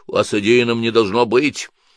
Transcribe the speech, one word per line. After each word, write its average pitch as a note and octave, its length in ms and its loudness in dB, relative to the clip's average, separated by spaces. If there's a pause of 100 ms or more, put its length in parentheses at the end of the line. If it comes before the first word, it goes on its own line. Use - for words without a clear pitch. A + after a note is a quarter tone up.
о - 160 -2
содеянном A#2 580 0
не A#2 120 -2
должно A2+ 340 2
быть. B2 420 -2 (280)